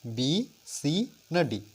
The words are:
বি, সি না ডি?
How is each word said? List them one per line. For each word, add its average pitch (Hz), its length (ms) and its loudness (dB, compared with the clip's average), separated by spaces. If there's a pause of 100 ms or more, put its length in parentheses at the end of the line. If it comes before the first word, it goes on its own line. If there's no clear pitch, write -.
(160)
বি, 127 160 2 (440)
সি 143 160 0 (420)
না 175 160 4
ডি? 104 100 -2 (140)